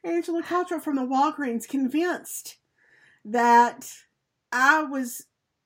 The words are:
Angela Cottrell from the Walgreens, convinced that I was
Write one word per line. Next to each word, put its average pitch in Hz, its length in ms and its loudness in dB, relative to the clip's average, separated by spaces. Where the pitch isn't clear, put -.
Angela 339 380 -2
Cottrell 349 380 -4
from 294 160 -4
the 269 60 -2
Walgreens, 269 680 -2
convinced 277 880 -4
that 240 640 4
I 294 320 4
was 269 420 -6